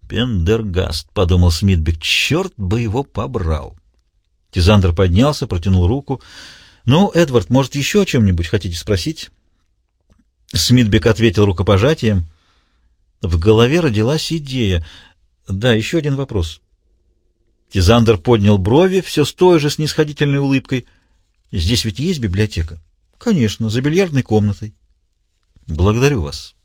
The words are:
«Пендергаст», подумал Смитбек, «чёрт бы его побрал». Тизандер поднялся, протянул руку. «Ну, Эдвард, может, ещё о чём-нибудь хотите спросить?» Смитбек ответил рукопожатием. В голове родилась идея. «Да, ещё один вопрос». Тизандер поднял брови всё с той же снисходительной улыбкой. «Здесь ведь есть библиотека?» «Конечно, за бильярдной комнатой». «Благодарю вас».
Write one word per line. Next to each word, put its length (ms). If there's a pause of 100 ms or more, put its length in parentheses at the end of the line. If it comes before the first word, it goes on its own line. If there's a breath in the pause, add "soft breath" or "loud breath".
«Пендергаст», 1040
подумал 380
Смитбек, 500
«чёрт 560
бы 240
его 220
побрал». 760 (760)
Тизандер 420
поднялся, 540
протянул 400
руку. 340 (640 loud breath)
«Ну, 280
Эдвард, 360
может, 260
ещё 260
о 40
чём-нибудь 420
хотите 300
спросить?» 520 (1200)
Смитбек 540
ответил 380
рукопожатием. 800 (960)
В 180
голове 400
родилась 520
идея. 540 (640 loud breath)
«Да, 260
ещё 260
один 160
вопрос». 460 (1080)
Тизандер 460
поднял 400
брови 440
всё 240
с 80
той 260
же 100
снисходительной 680
улыбкой. 460 (680)
«Здесь 340
ведь 140
есть 200
библиотека?» 600 (380)
«Конечно, 520
за 120
бильярдной 420
комнатой». 520 (880)
«Благодарю 560
вас». 440